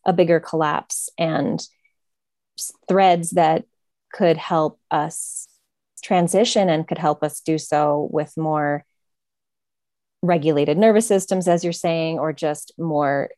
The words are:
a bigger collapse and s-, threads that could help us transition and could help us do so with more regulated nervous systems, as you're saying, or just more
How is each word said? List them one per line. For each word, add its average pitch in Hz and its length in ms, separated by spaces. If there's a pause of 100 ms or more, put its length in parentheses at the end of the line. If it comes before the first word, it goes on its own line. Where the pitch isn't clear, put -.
a 185 80
bigger 170 260
collapse - 760
and 160 480 (920)
s-, - 140 (160)
threads 180 440
that 160 340 (480)
could 165 240
help 160 420 (120)
us - 560 (560)
transition 190 680
and 160 180
could 165 100
help 151 260
us 151 180
do 160 160
so 147 540
with 151 260
more 151 460 (1400)
regulated 151 560
nervous 220 300
systems, 190 400
as 175 160
you're 170 100
saying, 165 460
or 151 140
just 147 440
more 147 600